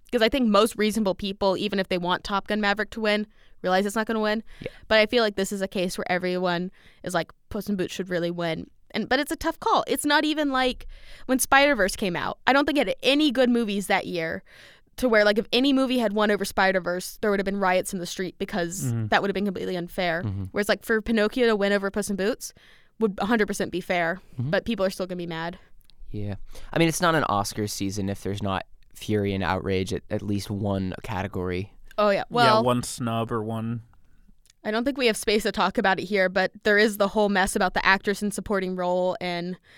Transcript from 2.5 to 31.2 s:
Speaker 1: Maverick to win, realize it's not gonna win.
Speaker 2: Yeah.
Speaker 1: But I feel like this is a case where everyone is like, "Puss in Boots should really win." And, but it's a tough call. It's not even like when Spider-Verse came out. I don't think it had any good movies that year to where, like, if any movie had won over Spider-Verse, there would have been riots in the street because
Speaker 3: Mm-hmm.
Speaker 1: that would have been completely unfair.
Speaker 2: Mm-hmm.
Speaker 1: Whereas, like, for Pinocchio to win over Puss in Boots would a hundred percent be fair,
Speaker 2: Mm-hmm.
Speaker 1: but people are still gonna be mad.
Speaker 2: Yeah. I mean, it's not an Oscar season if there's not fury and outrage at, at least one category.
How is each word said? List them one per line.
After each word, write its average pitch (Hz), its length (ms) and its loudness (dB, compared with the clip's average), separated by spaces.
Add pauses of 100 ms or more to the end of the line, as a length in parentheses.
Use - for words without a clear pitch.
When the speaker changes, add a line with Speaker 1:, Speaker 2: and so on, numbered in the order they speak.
Speaker 1:
Maverick 202 300 0
to 226 100 -10
win, 208 240 0 (380)
realize 185 220 2
it's 202 100 -4
not 220 100 -2
gonna 226 140 -2
win. 214 240 0 (180)
Speaker 2:
Yeah. - 60 -8 (200)
Speaker 1:
But 220 120 6
I 214 80 6
feel 240 160 2
like 214 140 0
this 190 140 0
is 196 100 -4
a 190 60 -2
case 180 300 -4
where - 140 -4
everyone 180 580 -2 (340)
is 185 100 -6
like, 170 180 -4 (180)
"Puss 208 200 -6
in 208 80 -2
Boots 180 160 -4
should 185 160 -8
really 170 200 -2
win." 170 400 -6 (220)
And, 208 180 -4
but 254 100 2
it's 294 120 -4
a 330 60 -6
tough 311 220 -6
call. 403 280 0
It's - 180 -2
not 294 200 4
even 302 260 0
like 254 340 -2 (400)
when 254 140 2
Spider-Verse 269 560 4
came 180 200 -4
out. 113 300 -4
I 254 80 6
don't 285 120 4
think 294 120 0
it 240 100 2
had 185 140 -2
any 285 300 4
good 247 180 4
movies 208 380 0
that 196 180 0
year 165 380 -6 (540)
to 254 120 2
where, 214 160 8
like, 208 140 4
if 202 120 0
any 262 220 4
movie 262 240 2
had 214 160 0
won 208 160 2
over 196 160 0
Spider-Verse, 185 760 0
there 214 100 2
would 196 80 2
have 190 60 -2
been 196 120 -2
riots 185 360 2
in 190 60 -4
the 170 60 -8
street 185 320 -8
because 185 460 -6
Speaker 3:
Mm-hmm. 117 240 -2
Speaker 1:
that 185 160 4
would 202 60 0
have 190 40 0
been 190 120 -2
completely 185 320 -4
unfair. 175 460 -2
Speaker 2:
Mm-hmm. 196 280 -4
Speaker 1:
Whereas, 208 180 0
like, 196 160 0
for 220 160 0
Pinocchio 226 460 2
to 226 80 4
win 202 160 0
over 196 180 0
Puss 202 220 -4
in 202 60 -4
Boots 196 360 -4 (460)
would 208 180 0
a - 80 -2
hundred 214 220 2
percent 202 240 -2
be 170 100 -4
fair, 175 400 -2 (180)
Speaker 2:
Mm-hmm. 131 120 -4
Speaker 1:
but 190 140 0
people 202 200 0
are 190 60 0
still 185 160 -6
gonna 185 80 -8
be 175 100 -8
mad. 170 320 -6 (540)
Speaker 2:
Yeah. 104 240 -6 (360)
I - 60 -2
mean, 165 120 4
it's 151 120 -2
not 165 140 4
an 143 80 2
Oscar 104 420 0
season 98 440 -4
if 98 120 -6
there's 98 220 -6
not 95 240 -4 (260)
fury 107 400 0
and 95 100 -2
outrage 95 500 0
at, - 180 -4
at 104 100 -4
least 101 300 -4
one 98 500 -2
category. 95 720 -6 (240)